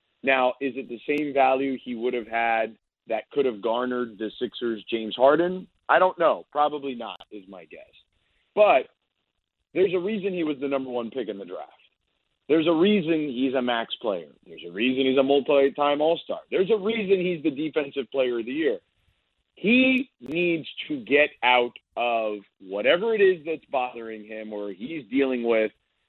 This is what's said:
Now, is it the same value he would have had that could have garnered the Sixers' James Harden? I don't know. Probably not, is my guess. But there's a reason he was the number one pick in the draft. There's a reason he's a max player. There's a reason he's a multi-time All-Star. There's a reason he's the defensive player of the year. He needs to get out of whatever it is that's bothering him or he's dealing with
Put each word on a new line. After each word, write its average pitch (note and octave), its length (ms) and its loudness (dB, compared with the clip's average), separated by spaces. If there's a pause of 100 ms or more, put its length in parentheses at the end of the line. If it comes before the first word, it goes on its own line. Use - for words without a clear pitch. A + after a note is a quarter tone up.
(220)
Now, C3 380 2
is C3+ 160 -4
it C3 140 -10
the A#2 180 -10
same D3 260 -2
value C3+ 500 2
he B2 120 -8
would A#2+ 180 -2
have A#2 140 -6
had A2+ 480 0 (320)
that A2 240 -6
could C#3+ 140 0
have A2 160 -4
garnered A#2+ 580 -2
the G#2+ 180 -4
Sixers' A#2 500 -6
James A2 280 -6
Harden? E3 520 2 (200)
I D3 100 4
don't F3+ 220 2
know. B2 320 2
Probably D3 420 -2
not, G#2+ 260 -10 (120)
is G#2 160 -16
my F#2+ 180 -18
guess. D#2 140 -20 (760)
But F#3+ 360 6 (840)
there's F3+ 200 2
a F#3 60 0
reason G3 340 -2
he F3 100 -2
was D3+ 160 -2
the C#3 80 -4
number C3+ 220 -2
one A#2+ 200 -4
pick A2 200 -6
in G2 100 -10
the F#2+ 60 -12
draft. E2+ 260 -14 (760)
There's D#3 200 4
a F3 60 4
reason E3 560 2
he's B2+ 240 -2
a C3 80 0
max A#2 400 -2
player. F2+ 280 -4 (160)
There's E2 220 -18
a E2+ 40 -12
reason B2+ 340 0
he's C3 140 2
a C3+ 40 2
multi-time C#3+ 760 2
All-Star. D#3 380 -2 (100)
There's F3 220 0
a A3 60 4
reason G3 420 0
he's F3 240 -4
the D#3 80 0
defensive C#3+ 600 -6
player B2 280 0
of A2 60 -6
the B2 60 -8
year. C#3 280 -2 (760)
He B3+ 560 2 (100)
needs E3 480 -2 (200)
to D3+ 100 -4
get C#3 320 2 (140)
out B2 300 4 (220)
of A2 440 -2 (200)
whatever B2+ 540 0
it G3+ 80 2
is F#3 240 4
that's D#3+ 260 -8
bothering A#2 540 -6
him A2 260 -12
or G2+ 200 -8
he's B2 400 -10
dealing C3 320 0
with A2 280 2 (380)